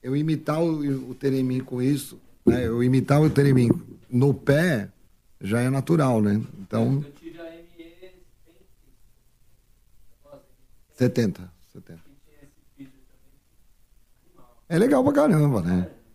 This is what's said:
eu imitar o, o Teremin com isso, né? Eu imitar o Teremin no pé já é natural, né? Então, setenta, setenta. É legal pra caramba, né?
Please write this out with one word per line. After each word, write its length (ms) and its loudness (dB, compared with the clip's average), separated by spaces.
eu 140 -4
imitar 460 -2
o, 480 -4
o 40 -12
Teremin 460 -2
com 220 -8
isso, 380 -2
né? 220 2
Eu 160 -2
imitar 380 2
o 100 4
Teremin 400 4
no 220 2
pé 560 0
já 200 -2
é 100 0
natural, 520 0
né? 180 2
Então, 440 -2
setenta, 560 -4
setenta. 280 -20
É 100 -2
legal 260 2
pra 80 2
caramba, 500 2
né? 260 -2